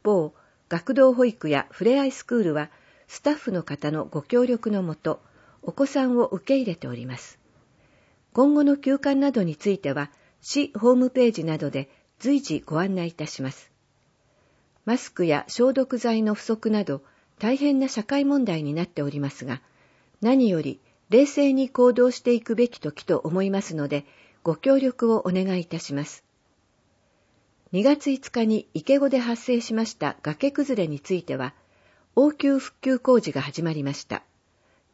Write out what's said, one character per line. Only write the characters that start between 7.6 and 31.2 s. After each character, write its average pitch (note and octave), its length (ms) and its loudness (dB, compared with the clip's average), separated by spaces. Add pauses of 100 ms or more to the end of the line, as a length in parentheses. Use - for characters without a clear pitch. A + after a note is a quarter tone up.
今 C#4+ 200 4
後 D4 100 4
の C#4+ 140 4
休 C4+ 160 0
館 C#4 220 0
な C#4 160 2
ど G#3 120 0
に D#3+ 120 -4
つ - 140 -4
い F#3+ 100 0
て C#3 120 -4
は、 C#3+ 180 -6 (320)
市 C#4+ 340 -4
ホ A#3 180 4
ー - 20 6
ム B3+ 140 2
ペ B3+ 180 4
ー A3+ 40 4
ジ F3+ 120 -6
な D#3 140 -2
ど D3+ 120 -4
で C3+ 200 -6 (300)
随 C4+ 220 0
時 D#3 240 -6
ご D#3+ 140 -2
案 F#3+ 160 -2
内 E3+ 120 -4
い E3 40 -8
た D3+ 140 -10
し - 160 -12
ま C3+ 100 -6
す。 - 200 -20 (1120)
マ A#3 120 0
ス - 140 -10
ク F3+ 140 -2
や D3 220 0
消 B3+ 260 2
毒 B3+ 240 -2
剤 A3+ 260 0
の G#3+ 100 0
不 - 100 -6
足 A3 260 -4
な G#3 140 0
ど、 C#3 180 -6 (380)
大 A#3+ 180 0
変 C#4 220 2
な C4+ 100 0
社 A3 140 -6
会 C#4 200 -2
問 C#4 220 2
題 D#3+ 180 -2
に C#3+ 100 -4
な E3 100 -2
っ - 40 -4
て - 140 -6
お C#3+ 80 -2
り C#3+ 100 -8
ま C#3 100 -4
す - 160 -12
が、 C3 160 -8 (600)
何 B3 280 4
よ E3 120 0
り C3+ 180 -8 (300)
冷 B3+ 160 8
静 C#4+ 280 2
に C4 160 0
行 B3 220 4
動 B3 180 4
し - 120 -6
て A#3+ 120 2
い A3+ 80 0
く A3+ 140 -4
べ A#3+ 140 2
き - 100 -16
時 - 240 -10
と E3+ 140 0
思 F3+ 260 -2
い G3 60 -2
ま G3 120 -2
す E3+ 140 -10
の D3 120 -4
で、 C#3+ 180 -4 (360)
ご D#3+ 140 0
協 C4+ 240 4
力 A#3+ 340 0
を G#3 60 2
お F#3 140 -2
願 F#3 240 0
い F3 40 -2
い E3 40 -8
た E3 140 -8
し - 140 -10
ま C#3+ 120 -4
す。 - 180 -20 (1500)
二 F#3+ 100 0
月 D4 280 2
五 C4 200 -6
日 A#3 140 0
に A3 280 0
池 C4+ 260 2
子 C#4 100 2
で C4 100 2
発 A#3 220 -4
生 A#3+ 180 0
し A3+ 140 -6
ま A3 100 0
し A3+ 120 -8
た D3 260 -6
崖 G3+ 300 -2
崩 C4 320 -2
れ D#3+ 40 -2
に D3 120 -6
つ - 140 -6
い E3+ 100 -4